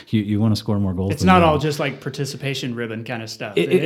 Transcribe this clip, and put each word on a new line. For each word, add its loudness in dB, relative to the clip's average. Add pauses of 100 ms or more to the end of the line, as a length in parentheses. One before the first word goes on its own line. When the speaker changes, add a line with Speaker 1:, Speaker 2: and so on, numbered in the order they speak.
Speaker 1:
You, 2
you 0
wanna 4
score -2
more 0
goals -2
Speaker 2:
It's -6
Speaker 1:
than 4
Speaker 2:
not 8
Speaker 1:
them. 6
Speaker 2:
all 4
just, -2
like, -4
participation -6
ribbon -6
kinda -8
stuff. -8
Speaker 1:
It, 0
Speaker 2:
It, -2
Speaker 1:
it, 2